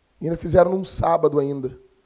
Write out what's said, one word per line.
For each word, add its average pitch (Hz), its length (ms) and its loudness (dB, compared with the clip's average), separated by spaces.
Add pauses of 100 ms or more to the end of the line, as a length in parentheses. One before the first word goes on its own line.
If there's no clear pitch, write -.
(200)
E - 60 -8
ainda 165 120 -4
fizeram 175 340 4
num 190 120 -2
sábado 156 560 0
ainda. 139 400 -4 (260)